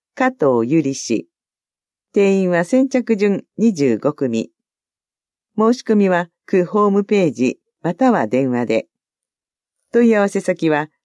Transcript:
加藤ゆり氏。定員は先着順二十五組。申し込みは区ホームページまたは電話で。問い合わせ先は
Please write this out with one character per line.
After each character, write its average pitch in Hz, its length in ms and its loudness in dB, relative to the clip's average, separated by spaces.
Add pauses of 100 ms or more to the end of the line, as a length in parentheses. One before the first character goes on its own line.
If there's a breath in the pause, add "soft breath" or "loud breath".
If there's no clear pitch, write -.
(160)
加 262 160 -2
藤 131 320 0
ゆ 151 180 0
り 135 140 -4
氏。 - 320 -6 (840)
定 196 200 2
員 190 180 0
は 175 120 0
先 262 260 0
着 240 280 -2
順 202 280 0 (120)
二 220 160 2
十 139 240 0
五 143 160 -2
組。 117 380 -4 (1040)
申 220 160 2
し 247 80 -6
込 220 140 0
み 202 140 2
は 175 200 0 (160)
区 180 200 0
ホ 208 220 0
ー - 40 2
ム 196 140 0
ペ 202 220 0
ー 131 60 -2
ジ 120 260 -2 (220)
ま 170 140 -4
た 262 160 2
は 151 160 0
電 127 240 0
話 120 140 -2
で。 113 220 -2 (1040)
問 233 160 4
い 226 80 4
合 208 60 2
わ 202 80 0
せ 196 120 -4
先 180 280 -2
は 151 200 -2 (160)